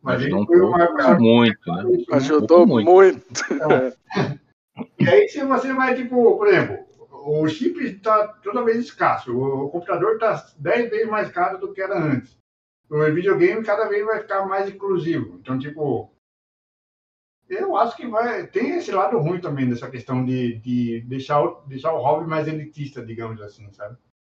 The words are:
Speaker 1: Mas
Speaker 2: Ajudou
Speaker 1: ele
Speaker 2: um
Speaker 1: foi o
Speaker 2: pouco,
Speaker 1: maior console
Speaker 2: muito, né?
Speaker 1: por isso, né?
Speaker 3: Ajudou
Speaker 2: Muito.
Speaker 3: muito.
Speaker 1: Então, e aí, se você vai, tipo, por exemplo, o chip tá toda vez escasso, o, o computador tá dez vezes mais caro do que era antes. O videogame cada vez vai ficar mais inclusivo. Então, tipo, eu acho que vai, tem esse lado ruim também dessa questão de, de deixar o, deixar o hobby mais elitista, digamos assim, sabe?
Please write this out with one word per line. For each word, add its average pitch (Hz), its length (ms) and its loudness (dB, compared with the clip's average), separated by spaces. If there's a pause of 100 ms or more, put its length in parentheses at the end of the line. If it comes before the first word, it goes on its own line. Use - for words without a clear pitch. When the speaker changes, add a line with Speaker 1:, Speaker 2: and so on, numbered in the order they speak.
Speaker 1:
Mas - 200 -2
Speaker 2:
Ajudou - 160 -2
Speaker 1:
ele 208 60 0
Speaker 2:
um - 20 -2
Speaker 1:
foi 339 100 4
o 359 60 8
Speaker 2:
pouco, 370 160 2
Speaker 1:
maior 339 160 4
console 254 260 4
Speaker 2:
muito, 117 540 4
né? - 100 -6
Speaker 1:
por - 120 2
isso, - 140 -4
né? - 60 0
Speaker 3:
Ajudou 151 500 6
Speaker 2:
Muito. 127 240 4
Speaker 3:
muito. 180 640 6
Speaker 1:
Então, - 1400 -4 (100)
e - 120 2
aí, 202 180 6
se 285 160 -6
você 262 300 -2
vai, 254 220 0
tipo, 240 420 2
por 208 100 2
exemplo, 139 380 2 (260)
o 147 380 -2
chip 240 500 -6
tá 214 260 2 (160)
toda 233 220 -6
vez 226 140 2
escasso, - 580 -4
o, 135 300 -2
o 147 40 -8
computador 175 480 -2
tá 214 300 -2 (100)
dez 233 320 -2
vezes 220 200 -4
mais 214 200 -4
caro - 280 -4
do 190 160 -10
que - 80 -10
era 196 180 -4
antes. 139 380 -4 (520)
O 151 140 -2 (100)
videogame 190 520 0
cada 208 240 -2
vez 202 160 -2
vai 214 160 -2
ficar 196 240 -4
mais 196 240 -4
inclusivo. 165 720 -4
Então, 131 180 -6
tipo, 147 500 -6 (1400)
eu 381 260 -4
acho - 220 -2
que 262 100 -14
vai, 214 380 -4
tem 262 320 -4
esse 208 140 -8
lado 196 260 0
ruim 170 240 -2
também 139 260 -4
dessa 120 220 -6
questão 127 340 -6
de, 123 360 -4
de 117 420 -4
deixar 135 400 -4
o, 170 260 -4
deixar 135 260 -6
o 156 80 -4
hobby 156 260 -2
mais 156 200 -4
elitista, 147 560 -10
digamos 113 380 -12
assim, 101 320 -20
sabe? 104 240 -16 (260)